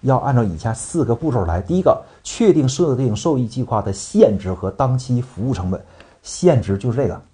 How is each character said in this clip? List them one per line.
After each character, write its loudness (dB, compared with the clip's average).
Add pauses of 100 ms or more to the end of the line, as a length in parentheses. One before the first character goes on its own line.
要 2
按 0
照 4
以 -2
下 -4
四 -2
个 0
步 -2
骤 0
来。 -2
第 -2
一 2
个， 4 (200)
确 2
定 4
设 0
定 0
受 0
益 -2
计 -6
划 -2
的 -4
现 4
值 -4
和 -4
当 0
期 -2
服 -6
务 0
成 -4
本。 -4 (440)
现 2
值 -2
就 -4
是 -2
这 0
个 -6 (120)